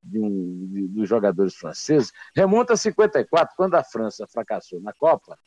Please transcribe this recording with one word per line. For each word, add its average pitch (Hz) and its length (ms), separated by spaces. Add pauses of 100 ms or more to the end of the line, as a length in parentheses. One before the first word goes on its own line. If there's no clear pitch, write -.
de 95 160
um, 92 520
de, 98 180
dos 101 200
jogadores 98 460
franceses 120 580 (240)
remonta 220 380
a - 20
cinquenta 208 440
e 107 40
quatro, 160 320
quando 185 180
a 143 80
França 110 440
fracassou 101 540
na 101 120
Copa - 540